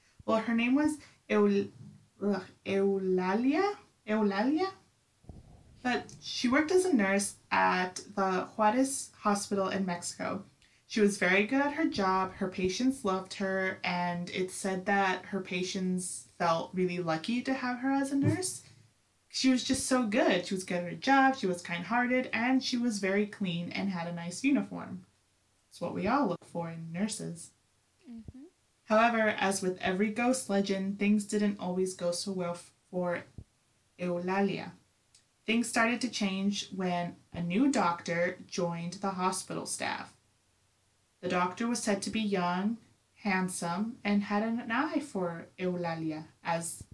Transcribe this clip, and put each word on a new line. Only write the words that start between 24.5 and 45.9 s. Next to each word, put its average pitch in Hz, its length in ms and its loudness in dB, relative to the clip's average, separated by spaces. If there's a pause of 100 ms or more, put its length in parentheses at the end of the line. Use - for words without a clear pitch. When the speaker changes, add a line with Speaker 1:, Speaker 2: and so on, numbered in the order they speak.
Speaker 1:
It's - 100 -20
what - 140 -4
we 180 140 -2
all 262 200 2
look - 160 -4
for 170 260 -8
in 165 220 -10
nurses. 170 600 -6 (580)
Speaker 2:
Mm-hmm. 233 320 -16 (440)
Speaker 1:
However, 220 440 4 (100)
as 196 220 0
with 185 180 -2
every 190 320 0
ghost 247 380 0
legend, 196 500 0
things 208 240 4
didn't 208 380 0
always 185 320 -2
go 175 180 -2
so 190 220 -4
well 180 180 -2
f-, - 220 -12 (160)
for 175 340 -4 (720)
Eulalia. 180 760 0 (760)
Things 233 240 2
started 240 320 2
to 247 80 -2
change 196 640 -2
when 175 400 -2 (180)
a 175 80 -4
new 196 300 2
doctor 175 760 0
joined 170 480 -4
the 196 160 -2
hospital 180 540 -2
staff. - 480 -6 (1080)
The 180 80 -4
doctor 180 380 0
was 240 140 -2
said 196 220 0
to - 60 -6
be 220 100 -4
young, 196 580 0 (460)
handsome, 185 800 -2
and 208 200 2
had 208 200 0
an 226 280 -2
eye 302 280 0
for 170 480 -6 (120)
Eulalia, 165 680 -2 (180)